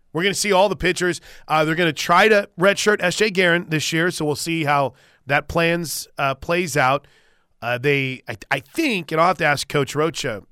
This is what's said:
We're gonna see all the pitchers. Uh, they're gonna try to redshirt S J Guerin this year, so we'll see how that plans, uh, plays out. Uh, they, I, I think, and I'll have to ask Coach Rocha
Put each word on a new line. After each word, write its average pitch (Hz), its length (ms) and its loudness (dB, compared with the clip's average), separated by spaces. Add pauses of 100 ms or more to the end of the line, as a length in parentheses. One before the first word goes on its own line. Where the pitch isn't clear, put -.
(120)
We're 165 120 -2
gonna 196 100 0
see 202 180 -2
all 190 160 4
the 190 80 -4
pitchers. 175 440 -2 (260)
Uh, 156 180 2
they're 156 120 0
gonna 170 160 2
try 180 340 4
to 208 220 4 (100)
redshirt 196 420 2
S 180 140 0
J 220 160 0
Guerin 175 380 2
this 156 240 -2
year, 165 180 0
so 165 140 -4
we'll 147 100 0
see 165 300 -4
how 139 300 0 (320)
that 143 220 -2
plans, 170 600 -2 (100)
uh, 139 160 -2
plays 170 420 -4
out. 139 300 2 (560)
Uh, 120 160 -4
they, 135 500 -2
I, 117 80 -8 (140)
I 147 80 -2
think, 214 540 -4
and 160 80 0
I'll 170 80 4
have 180 100 -2
to 165 60 -2
ask 147 240 0
Coach 139 260 -2
Rocha 143 580 -4